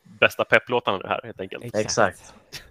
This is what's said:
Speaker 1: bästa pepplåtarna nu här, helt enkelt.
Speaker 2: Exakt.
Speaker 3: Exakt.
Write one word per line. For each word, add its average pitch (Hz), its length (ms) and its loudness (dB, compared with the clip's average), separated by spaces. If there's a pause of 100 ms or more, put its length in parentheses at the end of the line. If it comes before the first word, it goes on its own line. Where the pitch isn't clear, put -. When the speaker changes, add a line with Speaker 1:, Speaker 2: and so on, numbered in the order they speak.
(200)
Speaker 1:
bästa - 240 2
pepplåtarna 117 540 2
nu - 100 -10
här, 101 160 -2
helt 110 160 -14
enkelt. - 240 -12
Speaker 2:
Exakt. 117 220 -6
Speaker 3:
Exakt. - 480 -2 (360)